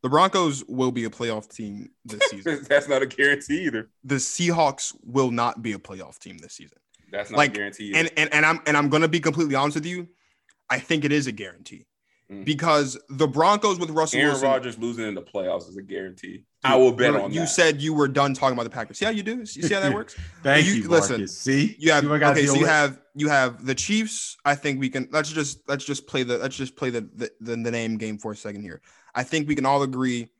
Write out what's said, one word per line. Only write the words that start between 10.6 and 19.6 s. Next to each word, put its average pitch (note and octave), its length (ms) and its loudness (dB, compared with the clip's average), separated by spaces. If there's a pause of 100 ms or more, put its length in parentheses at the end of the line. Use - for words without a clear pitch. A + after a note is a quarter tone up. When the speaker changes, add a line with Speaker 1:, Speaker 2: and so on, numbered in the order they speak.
Speaker 1:
I B2+ 80 0
think D3 280 -2
it C#3+ 60 2
is D3 140 2
a B2+ 60 -6
guarantee. - 560 -16 (440)
Speaker 2:
Mm. G2 120 -16
Speaker 1:
Because D3 540 0 (120)
the C#3 180 0
Broncos F#3+ 500 2
with E3+ 140 -6
Russell D#3 280 0
Speaker 2:
Aaron D3 120 4
Speaker 1:
Wilson C3+ 180 0
Speaker 2:
Rodgers B2 300 0
losing A#2 260 -4
in G#2 80 -4
the F#2 80 -8
playoffs F2+ 480 -6
is F2+ 80 -16
a F#2+ 60 -14
guarantee. F#2+ 540 -12
Speaker 1:
Dude, - 60 -20 (200)
Speaker 2:
I C3 120 6
will B2+ 160 8
bet A#2+ 220 4
Speaker 1:
you're, G#2 80 2
Speaker 2:
on G2 100 -4
Speaker 1:
you E3 100 -2
Speaker 2:
that. E3 80 -2
Speaker 1:
said D#3+ 300 4
you D#3 140 -2
were D3 140 2
done C#3 260 2
talking C3 200 0
about A#2+ 100 -4
the A#2 80 -8
Packers. A2 260 -10
See G3 80 -2
how A3+ 60 0
you G#3+ 100 -4
do? A3 160 -6
You A3+ 80 -10
see - 260 -4